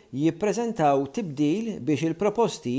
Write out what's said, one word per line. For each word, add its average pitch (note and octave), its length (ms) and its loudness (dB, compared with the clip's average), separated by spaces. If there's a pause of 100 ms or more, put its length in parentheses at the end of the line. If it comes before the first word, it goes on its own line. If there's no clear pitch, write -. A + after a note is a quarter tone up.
(120)
jippreżentaw D#3+ 920 2 (100)
tibdil F3 640 -2
biex C3+ 240 0
il-proposti E3 760 0